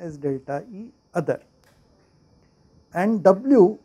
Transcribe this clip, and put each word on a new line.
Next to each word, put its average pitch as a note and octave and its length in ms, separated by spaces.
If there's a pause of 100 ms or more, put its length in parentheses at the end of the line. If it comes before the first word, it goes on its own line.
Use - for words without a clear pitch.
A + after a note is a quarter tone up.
as E3 180
delta C#3 460 (100)
E G#3 120 (280)
other, C#3+ 280 (1500)
and G3+ 300
W G#3 600